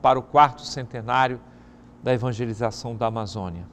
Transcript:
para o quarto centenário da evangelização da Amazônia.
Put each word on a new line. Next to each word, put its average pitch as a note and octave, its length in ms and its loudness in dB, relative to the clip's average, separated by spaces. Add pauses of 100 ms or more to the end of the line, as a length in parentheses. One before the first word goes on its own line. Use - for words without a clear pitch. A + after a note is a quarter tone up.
para C3 180 6
o - 20 -8
quarto C#3+ 420 4
centenário B2 760 -2 (640)
da B2+ 100 2
evangelização A#2 800 -4
da A2+ 120 -2
Amazônia. G2 680 -6